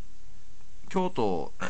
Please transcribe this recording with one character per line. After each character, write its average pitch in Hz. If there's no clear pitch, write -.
京 185
都 98